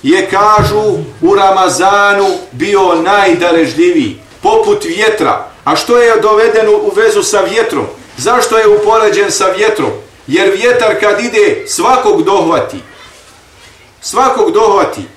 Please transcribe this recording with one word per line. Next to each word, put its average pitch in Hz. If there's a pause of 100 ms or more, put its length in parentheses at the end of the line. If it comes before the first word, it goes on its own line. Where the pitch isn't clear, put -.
je, 185
kažu, 208 (400)
u 196
Ramazanu 196 (260)
bio 180
najdarežljiviji, 170 (220)
poput 415
vjetra. 170 (180)
A 151
što 240
je 233
dovedeno 214
u 196
vezu 208
sa 202
vjetrom? 190 (300)
Zašto 220
je 214
upoređen 208
sa -
vjetrom? 190 (360)
Jer 190
vjetar 226
kad 208
ide, 220
svakog 254
dohvati. 165 (1200)
Svakog 247
dohvati. 202 (160)